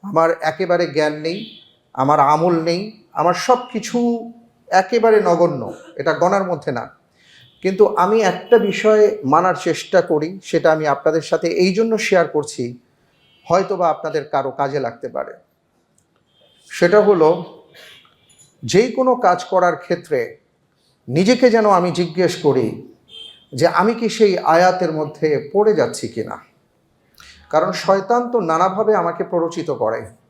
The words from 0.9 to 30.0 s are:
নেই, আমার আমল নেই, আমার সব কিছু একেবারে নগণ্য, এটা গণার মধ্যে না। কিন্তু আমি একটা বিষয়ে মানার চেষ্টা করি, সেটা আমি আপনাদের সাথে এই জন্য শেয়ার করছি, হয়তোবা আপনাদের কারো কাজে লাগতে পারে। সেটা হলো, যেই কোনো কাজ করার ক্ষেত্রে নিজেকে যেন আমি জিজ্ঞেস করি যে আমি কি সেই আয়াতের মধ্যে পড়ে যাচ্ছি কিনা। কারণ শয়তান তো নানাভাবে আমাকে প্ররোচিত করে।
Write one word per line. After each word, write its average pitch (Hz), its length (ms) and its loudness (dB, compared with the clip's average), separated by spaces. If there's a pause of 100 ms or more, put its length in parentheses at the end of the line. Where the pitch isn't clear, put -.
নেই, 190 380 -10 (340)
আমার 143 260 2
আমল 160 420 2
নেই, 175 420 -6 (100)
আমার 170 200 0
সব 247 240 0 (140)
কিছু 233 600 -4 (360)
একেবারে 220 540 2
নগণ্য, 165 520 0 (220)
এটা 156 180 -2
গণার 185 300 0
মধ্যে 165 280 -6
না। 120 180 -8 (720)
কিন্তু 190 340 2
আমি 208 260 2
একটা 202 360 2
বিষয়ে 208 680 2
মানার 170 380 2
চেষ্টা 175 380 0
করি, 170 420 -2
সেটা 160 280 2
আমি 156 160 0
আপনাদের 156 340 0
সাথে 160 260 -4
এই 180 260 0
জন্য 220 240 0
শেয়ার 190 300 2
করছি, 127 500 -6 (720)
হয়তোবা 180 400 0
আপনাদের 151 400 -6
কারো 135 220 -4
কাজে 139 280 -4
লাগতে 120 300 -8
পারে। - 240 -10 (1400)
সেটা 190 320 4
হলো, 175 440 4 (1160)
যেই 190 280 2
কোনো 254 240 0
কাজ 180 280 0
করার 180 320 0
ক্ষেত্রে 147 640 -6 (680)
নিজেকে 214 420 4
যেন 214 200 2
আমি 180 220 2
জিজ্ঞেস 170 460 -2
করি 127 560 -2 (600)
যে 139 140 0
আমি 202 260 2
কি 226 160 -4
সেই 202 280 2
আয়াতের 180 540 2
মধ্যে 151 640 -4
পড়ে 208 200 2
যাচ্ছি 127 340 -2
কিনা। - 440 -10 (1000)
কারণ 170 220 0
শয়তান 196 600 0
তো 240 80 0
নানাভাবে 190 560 0
আমাকে 170 280 -2
প্ররোচিত 165 480 -4
করে। 113 340 -4 (240)